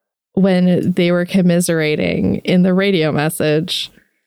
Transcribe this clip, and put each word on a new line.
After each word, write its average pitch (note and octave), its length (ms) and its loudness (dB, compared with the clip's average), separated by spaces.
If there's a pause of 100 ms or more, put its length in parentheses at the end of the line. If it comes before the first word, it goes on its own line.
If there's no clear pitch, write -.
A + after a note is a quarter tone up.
(340)
when F3+ 580 2
they F3 180 0
were F3 160 0
commiserating E3 1120 0
in F3+ 260 0
the F#3 100 2
radio F#3 380 0
message, D#3 800 -2 (360)